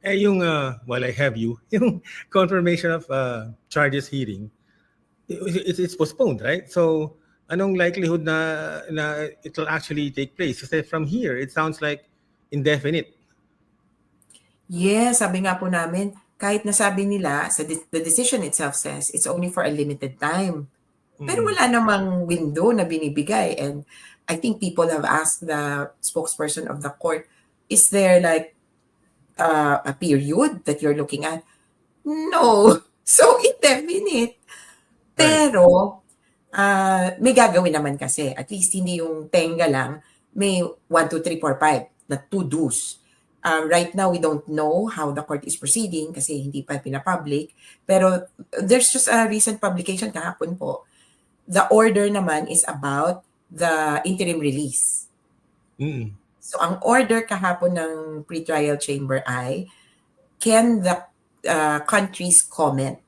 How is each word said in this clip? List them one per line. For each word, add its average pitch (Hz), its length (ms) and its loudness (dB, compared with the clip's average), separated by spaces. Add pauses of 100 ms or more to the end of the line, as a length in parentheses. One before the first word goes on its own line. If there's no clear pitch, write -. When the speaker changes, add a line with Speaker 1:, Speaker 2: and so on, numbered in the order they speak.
Speaker 1:
Eh, 196 200 0
yung, 196 180 2
uh, 143 420 -2
while 123 200 -4
I 123 80 -4
have 127 240 -2
you, 113 280 -4
<laughs> - 100 -8
yung 208 280 0 (260)
confirmation 175 640 0
of, 165 180 -6
uh, 123 440 -4 (160)
charges 139 400 0
hearing, 107 420 -6 (760)
i-, 180 420 -4
it's, 175 80 -4
it's 180 180 -4
postponed, 160 480 -2
right? 165 240 -4
So, 160 480 0 (320)
anong 190 280 0
likelihood 175 480 0
na, 156 560 -4 (120)
na 151 400 -4 (120)
it - 120 -14
will 160 120 -6
actually 147 420 -4
take 139 260 -8
place? 147 240 -4
Kasi 147 240 -4
from 160 200 -4
here, 160 320 -4
it 135 160 -8
sounds 156 280 -2
like 147 280 -6 (440)
indefinite. 147 600 -2 (1500)
Speaker 2:
Yes, 208 560 2
sabi 185 240 0
nga 185 160 0
po 185 80 -4
namin, 185 480 -2 (240)
kahit 208 240 -2
nasabi 202 400 0
nila, 180 480 -2
sa - 80 -2
de-, 156 320 -8
the 165 80 -2
decision 233 400 0
itself 147 320 -4
says 143 400 -6
it's - 160 -2
only 175 240 -4
for - 80 -4
a - 80 0
limited 143 480 -4
time. 165 560 -4 (420)
Pero 392 320 -2
Speaker 1:
Mm. - 60 0
Speaker 2:
wala 339 180 0
namang 214 340 2 (220)
window 170 480 2
na 208 80 2
binibigay. 160 720 -2
And 143 320 -6 (400)
I 170 80 -4
think 208 240 -2
people 170 320 0
have 156 160 -2
asked 156 400 0
the 147 460 -4 (100)
spokesperson 156 640 -4
of 147 160 -8
the 143 80 -6
court, 160 400 -6 (400)
"Is - 240 4
there, 185 240 6
like, 165 380 2 (840)
uh, 151 480 2
a 139 80 -4
period 170 720 0
that 147 160 -2
you're 147 160 2
looking 147 240 -6
at?" 165 240 -6 (560)
No. 302 720 4
<laughs> - 320 -10
So, 494 320 8
indefinite. 320 1000 2 (760)
Speaker 1:
Right. 311 380 4
Speaker 2:
Pero, 185 480 6 (500)
uh, 190 560 2 (160)
may 240 140 6
gagawin 180 420 6
naman 143 160 -2
kasi. 139 400 -4
At - 160 -12
least, 190 240 0
hindi 180 240 -2
yung 160 320 -6
tenga 165 400 2
lang. 131 320 -2 (320)
May 190 320 0 (240)
one, 165 160 4
two, 160 160 -4
three, 165 160 -4
four, 143 240 -2
five 147 320 2 (160)
na 139 60 -4
to-dos. 147 840 -4 (460)
Uh, 160 240 2
right 175 240 2
now, 190 160 2
we 175 100 0
don't 151 300 -2
know 156 400 0
how 151 260 -4
the 147 80 -6
court 147 220 -6
is - 100 -6
proceeding 165 560 -2
kasi 143 380 -6
hindi 139 160 -8
pa 143 160 -6
pinapublic. 147 720 -4 (320)
Pero 190 400 4 (400)
there's 247 240 4
just - 180 2
a 226 220 2
recent 214 320 0
publication 185 500 -4
kahapon 175 460 -8
po. - 320 -8 (560)
The 185 240 2
order 214 400 4
naman 165 400 -2
is 165 160 2
about 143 560 -2 (320)
the 156 560 0
interim 180 320 -2
release. 143 720 -2 (640)
Speaker 1:
Mm. 127 400 -6 (240)
Speaker 2:
So, - 160 -12
ang 175 240 -2
order 226 480 2
kahapon 180 480 0
ng 160 160 -4 (320)
pretrial 151 560 -2
chamber 139 480 -4
ay, 127 400 -6 (720)
can 226 400 4
the, 180 240 0 (400)
uh, 151 400 0
countries 190 560 2
comment? 135 560 0 (120)